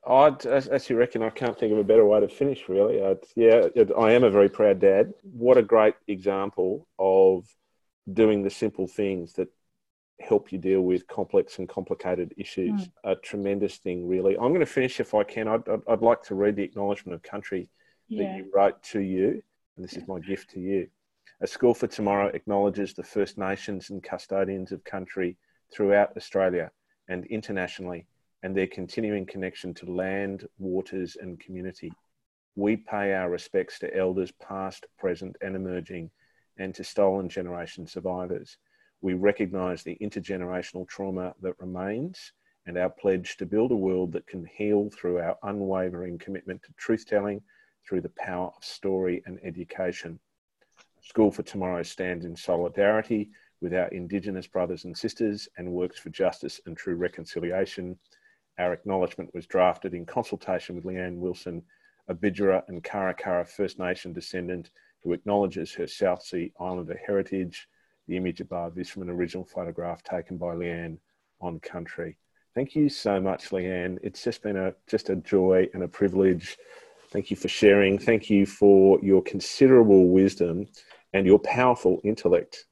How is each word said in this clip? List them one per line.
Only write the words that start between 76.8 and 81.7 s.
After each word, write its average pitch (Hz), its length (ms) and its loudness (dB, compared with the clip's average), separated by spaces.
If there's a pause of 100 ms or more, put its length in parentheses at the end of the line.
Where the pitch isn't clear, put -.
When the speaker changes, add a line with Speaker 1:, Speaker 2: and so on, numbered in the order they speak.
Speaker 1:
Thank - 200 -6
you 98 60 -4
for - 120 -6
sharing. 98 500 6
Thank 110 320 2
you 98 160 6
for 98 560 8
your 95 200 6
considerable 107 840 6
wisdom 92 580 2 (460)
and 95 140 2
your 98 140 10
powerful 120 640 2